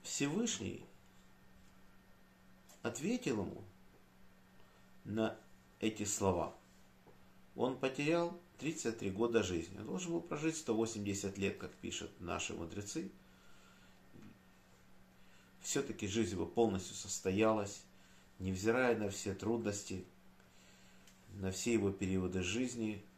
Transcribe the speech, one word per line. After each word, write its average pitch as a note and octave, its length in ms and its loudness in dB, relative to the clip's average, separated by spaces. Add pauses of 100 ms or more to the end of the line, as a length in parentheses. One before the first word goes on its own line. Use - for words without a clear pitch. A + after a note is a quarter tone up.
Всевышний D3+ 800 -2 (2000)
ответил C#3 580 0
ему - 220 -4 (1400)
на A2 320 0 (440)
эти G#2+ 260 0
слова. F2+ 500 2 (1000)
Он B2+ 200 0
потерял D#3 640 2 (200)
тридцать B2 400 -2
три G2+ 100 0
года A2+ 320 4
жизни. F2+ 380 -2
Он G#2+ 80 -8
должен F3+ 240 -4
был E3+ 100 0
прожить D#3 360 -2
сто - 180 0
восемьдесят G2+ 640 -2
лет, G2 180 0
как - 160 -10
пишут - 380 -6 (100)
наши E2+ 320 -4
мудрецы. G2+ 580 -6 (2500)
Всё-таки - 460 -2
жизнь G2 260 2
его F2 120 0
полностью G2 500 2
состоялась, G#2 880 2 (540)
невзирая A2 580 4
на G#2 140 0
все F#2+ 240 -4
трудности, G2+ 720 -2 (1300)
на F#2+ 180 -2
все A#2 220 0
его G2+ 180 4
периоды F#2+ 520 2
жизни. A2 600 -2 (140)